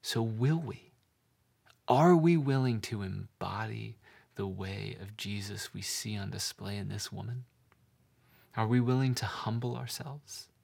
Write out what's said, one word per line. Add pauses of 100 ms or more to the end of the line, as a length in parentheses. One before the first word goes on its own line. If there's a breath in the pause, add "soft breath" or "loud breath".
So
will
we? (960)
Are
we
willing
to
embody (360 soft breath)
the
way
of
Jesus
we
see
on
display
in
this
woman? (1120 soft breath)
Are
we
willing
to
humble
ourselves? (160)